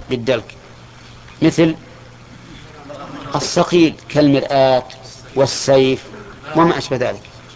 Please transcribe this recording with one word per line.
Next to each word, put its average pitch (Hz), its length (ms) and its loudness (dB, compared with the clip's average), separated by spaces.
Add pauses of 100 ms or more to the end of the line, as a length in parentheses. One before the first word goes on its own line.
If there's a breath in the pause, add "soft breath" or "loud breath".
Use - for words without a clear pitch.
(100)
بالدلك، 120 440 -4 (880)
مثل 160 320 2 (1600)
الصقيل 165 600 0 (140)
كالمرآة 135 720 2 (520)
والسيف 135 720 2 (520)
وما 165 220 2
أشبه 131 180 -6
ذلك. 110 240 -4 (360)